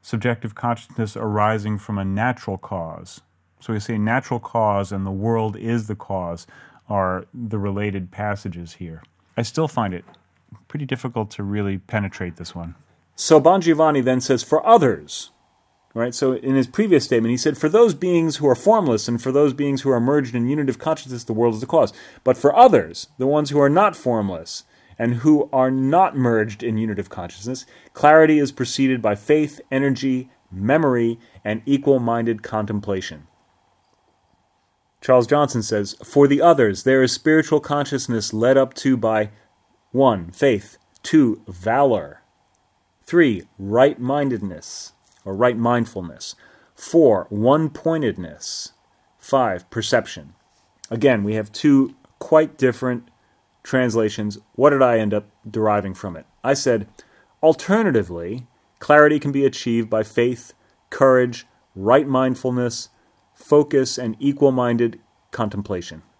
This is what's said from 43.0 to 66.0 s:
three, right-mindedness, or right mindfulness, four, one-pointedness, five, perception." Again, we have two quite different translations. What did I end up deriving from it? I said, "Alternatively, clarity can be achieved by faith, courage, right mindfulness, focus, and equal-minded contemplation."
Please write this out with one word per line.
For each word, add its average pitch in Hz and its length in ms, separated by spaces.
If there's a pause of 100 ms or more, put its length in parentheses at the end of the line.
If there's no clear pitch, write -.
three, 135 440 (120)
right-mindedness, 120 1300 (320)
or 98 100
right 120 220
mindfulness, 117 800 (380)
four, 120 560
one-pointedness, 123 1400 (480)
five, 120 500
perception." 107 640 (560)
Again, 113 360
we 107 80
have 107 180
two 139 440 (220)
quite - 400
different 123 520 (540)
translations. 110 760 (160)
What 139 160
did 135 140
I 120 160
end 107 120
up 104 140 (240)
deriving 104 460
from 92 200
it? 78 120 (160)
I 135 100
said, 117 340 (540)
"Alternatively, 123 1040 (320)
clarity 151 420
can 143 120
be 139 120
achieved 117 460
by 110 140
faith, 120 500 (380)
courage, 127 560 (280)
right 120 320
mindfulness, 123 840 (440)
focus, 139 640
and 117 220
equal-minded 127 800 (320)
contemplation." 101 720 (160)